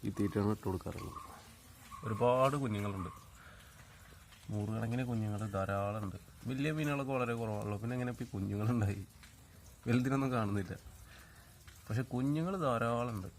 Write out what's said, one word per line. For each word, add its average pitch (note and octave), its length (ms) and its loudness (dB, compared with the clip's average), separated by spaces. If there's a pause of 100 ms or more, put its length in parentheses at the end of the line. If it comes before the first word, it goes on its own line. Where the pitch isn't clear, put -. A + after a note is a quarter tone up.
ഈ G#2 120 -2
തീറ്റയാണ് G#2 380 2
ഇട്ട് - 120 -10
കൊടുക്കാറുള്ളത്. F2+ 500 -4 (880)
ഒരുപാട് B2 560 6
കുഞ്ഞുങ്ങളുണ്ട്, G2+ 500 0 (1400)
നൂറുകണക്കിന് A2 580 0
കുഞ്ഞുങ്ങൾ G#2+ 320 0 (160)
ധാരാളം G2 480 2
ഉണ്ട്. F#2+ 120 -6 (320)
വലിയ C#3 280 0
മീനുകളൊക്കെ C#3+ 400 0
വളരെ A#2+ 240 2
കുറവാണല്ലോ, G#2 400 0
പിന്നെ A#2+ 160 -2
എങ്ങനെ B2 180 0
ഇപ്പൊ A#2+ 120 -4
ഈ - 80 -12
കുഞ്ഞുങ്ങളുണ്ടായി? G2+ 680 2 (840)
വലുതിനൊന്നും B2+ 500 4
കാണുന്നില്ല, G2 360 0 (1120)
പക്ഷെ A2 160 2 (120)
കുഞ്ഞുങ്ങൾ D3+ 380 2 (140)
ധാരാളം A#2 500 2
ഉണ്ട്. F#2 220 -4